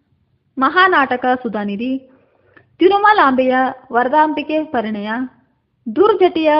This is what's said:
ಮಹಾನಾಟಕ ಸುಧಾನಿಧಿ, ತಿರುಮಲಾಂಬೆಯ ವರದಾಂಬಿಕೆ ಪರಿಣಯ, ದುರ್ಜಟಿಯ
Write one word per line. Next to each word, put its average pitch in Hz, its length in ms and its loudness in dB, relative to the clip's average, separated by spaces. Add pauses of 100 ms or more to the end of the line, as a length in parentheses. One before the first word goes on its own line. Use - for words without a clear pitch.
(580)
ಮಹಾನಾಟಕ 302 680 0 (160)
ಸುಧಾನಿಧಿ, 208 500 -6 (880)
ತಿರುಮಲಾಂಬೆಯ 330 760 2 (360)
ವರದಾಂಬಿಕೆ 302 720 0
ಪರಿಣಯ, 214 440 -6 (760)
ದುರ್ಜಟಿಯ 349 720 2